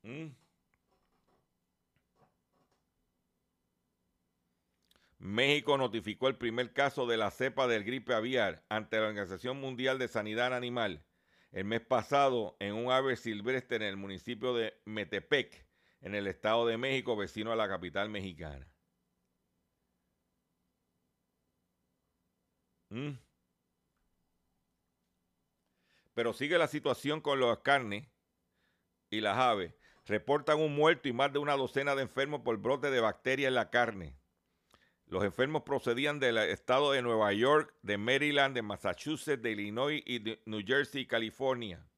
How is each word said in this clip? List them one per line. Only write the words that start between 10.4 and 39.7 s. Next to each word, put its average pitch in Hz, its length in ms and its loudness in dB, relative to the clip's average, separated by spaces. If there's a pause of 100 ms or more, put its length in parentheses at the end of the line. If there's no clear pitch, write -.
Animal 120 520 -4 (480)
el 95 120 -4
mes 113 180 -2
pasado 127 760 2
en 101 160 -6
un 123 160 -4
ave 131 240 2
silvestre 117 600 -4
en 107 60 -2
el 98 140 -4
municipio 104 560 -6
de 113 320 -2
Metepec, 107 800 -4 (360)
en 101 160 -8
el 101 100 -2
Estado 110 400 2
de 113 100 2
México, 123 380 -2
vecino 107 380 -4
a 113 40 0
la 107 120 0
capital 92 400 -4
mexicana. 82 580 -10 (4000)
¿Mm? 139 240 -6 (3000)
Pero 117 180 0
sigue 151 260 0
la 160 80 4
situación 147 540 -2
con 139 200 0
las 117 180 4
carnes 120 500 0 (1000)
y 107 120 -2
las 104 180 2
aves. 110 340 2 (320)
Reportan 143 540 2
un 151 160 2
muerto 147 340 4
y 123 40 -2
más 135 200 2
de 143 60 -2
una 143 180 0
docena 139 380 0
de 135 80 0
enfermos 135 380 -2
por 113 160 0
brote 127 340 0
de 131 80 2
bacteria 131 480 2
en 131 80 2
la 127 160 0
carne. 104 460 0 (880)
Los 92 180 -2
enfermos 135 380 0
procedían 139 560 0
del 120 200 2
estado 123 540 2
de 131 100 2
Nueva 110 320 2
York, 135 480 4
de 101 160 -2
Maryland, 135 560 2
de 120 80 -2
Massachusetts, 113 800 -4
de 117 100 0
Illinois 113 540 -4